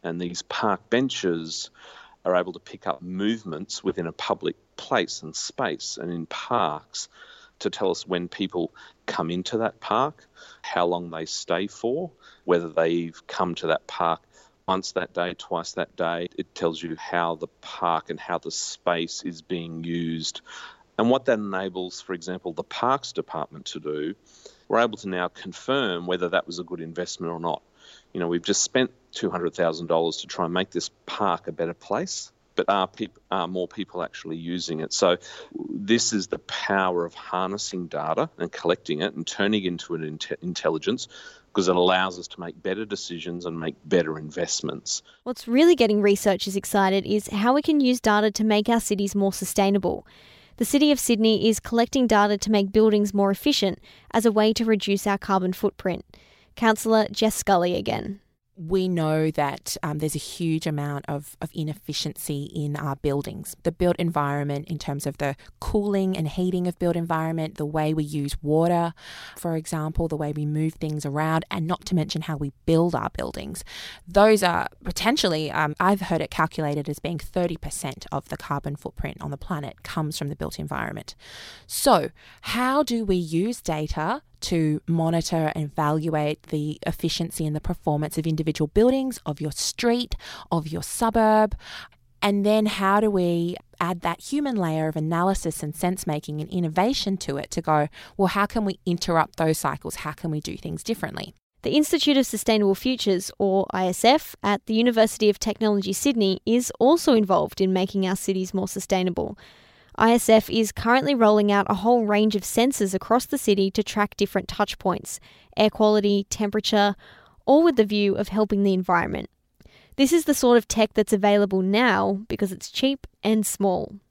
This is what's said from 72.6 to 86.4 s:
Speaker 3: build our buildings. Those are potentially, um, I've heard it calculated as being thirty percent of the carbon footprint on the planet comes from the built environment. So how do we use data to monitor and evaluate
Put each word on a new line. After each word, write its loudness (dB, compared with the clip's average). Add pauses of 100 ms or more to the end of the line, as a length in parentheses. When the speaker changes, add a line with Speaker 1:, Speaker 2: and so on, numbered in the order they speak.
Speaker 3:
build 4
our -2
buildings. -8 (420)
Those 6
are 0 (160)
potentially, 0
um, 0
I've 4
heard 0
it -4
calculated -2
as -6
being -6
thirty -2
percent -10
of -6
the -8
carbon -6
footprint -8
on -8
the -8
planet -8
comes -4
from -6
the -6
built -8
environment. -8 (500)
So 4 (320)
how 0
do -2
we 2
use 0
data -4 (200)
to 0
monitor 2
and -4
evaluate 0